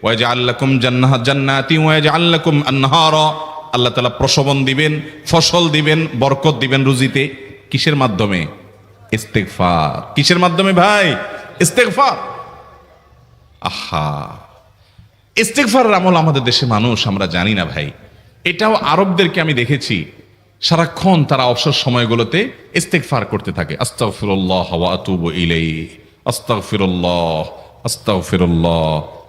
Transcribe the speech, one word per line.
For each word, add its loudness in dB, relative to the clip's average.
"ওয়া 0
ইয়াজআল 0
লাকুম 0
জান্নাহ-, 2
জান্নাতিন 0
ওয়া 4
ইয়াজআল 2
লাকুম 2
আনহারা", 2
আল্লাহ 0
তাআলা 0
প্রসবন 0
দিবেন, 0
ফসল 2
দিবেন, 0
বরকত 2
দিবেন 0
রুজিতে। 0
কিসের 0
মাধ্যমে? 0
ইস্তেগফার। -2
কিসের 2
মাধ্যমে 2
ভাই? 4
ইস্তেগফার। 0
আহা, -6
ইস্তেগফারের 2
আমল 4
আমাদের 2
দেশে 0
মানুষ 0
আমরা -2
জানি 0
না -2
ভাই। -8
এটাও 0
আরবদেরকে 0
আমি 0
দেখেছি, -2
সারাক্ষণ 2
তারা 0
অবসর 2
সময়গুলোতে 0
ইস্তেগফার -2
করতে -6
থাকে, -6
"আস্তাগফিরুল্লাহ -2
ওয়া 0
আতুবু -2
ইলাইহি, -2
আস্তাগফিরুল্লাহ, -2
আস্তাগফিরুল্লাহ।" 0